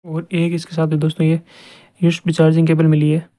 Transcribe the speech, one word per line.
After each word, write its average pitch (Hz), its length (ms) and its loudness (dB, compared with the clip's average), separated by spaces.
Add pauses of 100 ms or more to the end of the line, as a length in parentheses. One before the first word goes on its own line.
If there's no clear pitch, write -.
और 165 280 -8
एक 170 200 -2
इसके 165 220 -10
साथ 160 140 0
दोस्तों 156 380 -2
ये 160 140 0 (600)
यूएसबी 170 320 -2
चार्जिंग 160 340 2
केबल 160 200 2
मिली 151 240 2
है। 165 160 -4 (120)